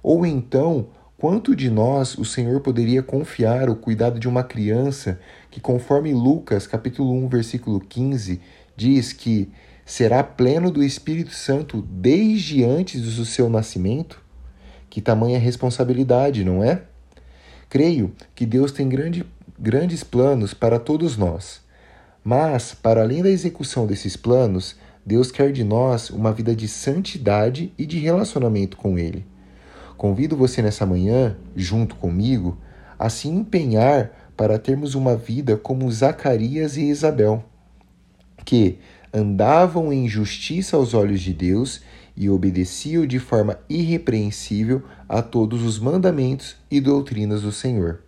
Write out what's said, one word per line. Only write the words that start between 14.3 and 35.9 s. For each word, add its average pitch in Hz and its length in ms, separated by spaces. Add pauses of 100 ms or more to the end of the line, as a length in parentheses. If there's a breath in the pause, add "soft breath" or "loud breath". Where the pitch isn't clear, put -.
Que - 120
tamanha 117 360
responsabilidade, 123 1080
não 92 180
é? 160 200 (880 soft breath)
Creio 135 440 (200)
que 123 120
Deus 131 260
tem 139 160
grande, 165 380 (340)
grandes 143 440
planos 123 500
para 117 260
todos 151 380
nós. 87 440 (640 soft breath)
Mas, 131 500
para 113 280
além 127 200
da 190 80
execução 165 560
desses 101 300
planos, 117 600 (300 soft breath)
Deus 120 260
quer 139 200
de 131 120
nós 117 460
uma 110 220
vida 117 240
de 110 120
santidade 135 1080
e 156 80
de 160 120
relacionamento 147 800
com 95 200
Ele. 85 280 (720 loud breath)
Convido 131 400
você 127 240
nessa 104 240
manhã, 95 520 (180)
junto 98 400
comigo, 95 640 (420 loud breath)
a 113 100
se - 180
empenhar 143 1080
para 107 240
termos 135 340
uma 131 220
vida 117 420
como 131 340